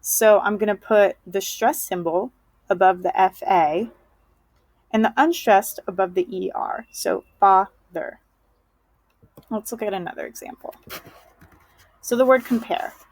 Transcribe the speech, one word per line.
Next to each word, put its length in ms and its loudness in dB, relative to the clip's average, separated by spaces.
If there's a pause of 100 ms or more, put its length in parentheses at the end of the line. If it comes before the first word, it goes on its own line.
So 380 4
I'm 180 -2
gonna 180 -2
put 500 2
the 160 -6
stress 400 -2
symbol 500 -4 (380)
above 340 2
the 160 -2
F 240 2
A 460 0 (1000)
and 120 2
the 140 2
unstressed 720 2
above 260 -4
the 160 -2
E 240 -6
R. 380 -8
So 320 -4 (160)
father. 800 0 (1300)
Let's 220 -8
look 100 -10
at 120 -4
another 320 -10
example. 500 -16 (1300)
So 140 -4
the 100 2
word 200 4
compare. 480 -4 (180)